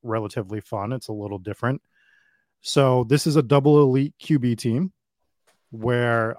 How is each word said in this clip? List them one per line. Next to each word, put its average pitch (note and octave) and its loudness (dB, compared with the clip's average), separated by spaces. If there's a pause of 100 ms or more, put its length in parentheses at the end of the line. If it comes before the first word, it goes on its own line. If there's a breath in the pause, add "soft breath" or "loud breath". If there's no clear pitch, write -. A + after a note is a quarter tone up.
relatively G#2+ -6
fun. G#2+ -8
It's C3 -12
a A2+ -10
little G2+ -10
different. G#2 -6 (800)
So B2+ 2
this C3+ 0
is D3+ 2
a D#3 4
double C#3+ 4
elite C3+ 0
Q D#3 0
B A#2+ 0
team B2+ -2 (800)
where A#2 -2